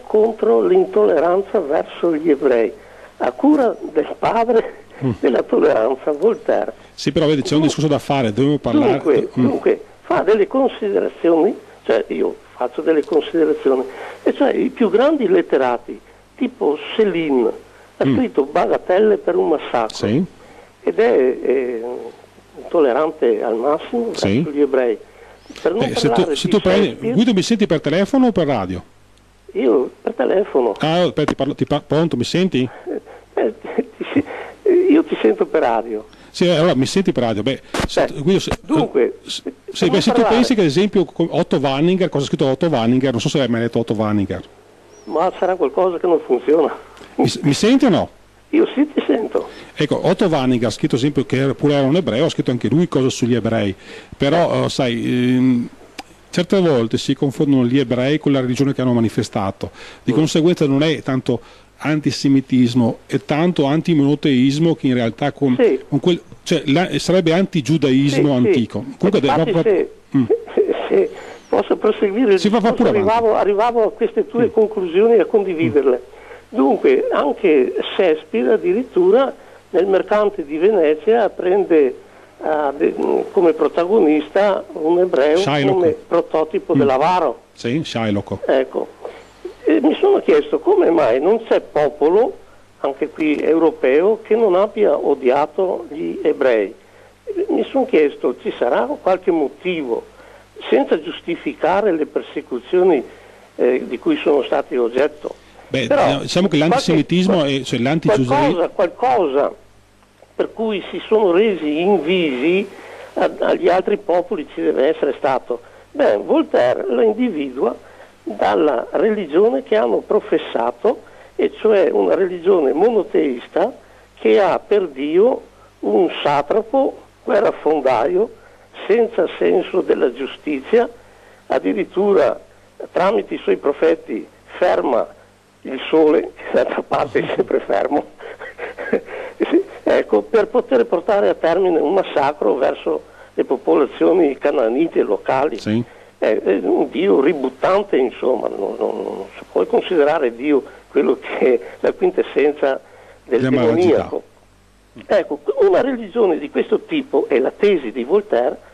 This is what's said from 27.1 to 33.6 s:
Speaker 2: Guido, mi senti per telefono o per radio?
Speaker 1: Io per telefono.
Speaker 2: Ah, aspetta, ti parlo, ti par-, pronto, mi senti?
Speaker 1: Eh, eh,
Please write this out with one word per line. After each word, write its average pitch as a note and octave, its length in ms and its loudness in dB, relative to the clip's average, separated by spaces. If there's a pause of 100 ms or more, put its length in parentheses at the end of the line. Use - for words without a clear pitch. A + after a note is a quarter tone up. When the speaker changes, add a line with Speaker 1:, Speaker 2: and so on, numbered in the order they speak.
Speaker 2:
Guido, A#3 200 4
mi F#3 80 2
senti A3 240 0
per D#3+ 140 0
telefono G3 480 2
o A3 40 2
per E3+ 140 0
radio? F#2+ 360 -4 (720)
Speaker 1:
Io B2+ 360 2 (120)
per - 120 -20
telefono. C3 640 0
Speaker 2:
Ah, D#3+ 240 0
aspetta, D3+ 220 -2
ti - 100 -2
parlo, C#3+ 220 -4
ti C#3 100 -4
par-, D3 180 -2
pronto, D#3 320 0
mi A#2+ 80 -2
senti? D3 440 0 (200)
Speaker 1:
Eh, - 120 -8 (340)
eh, - 200 -2 (440)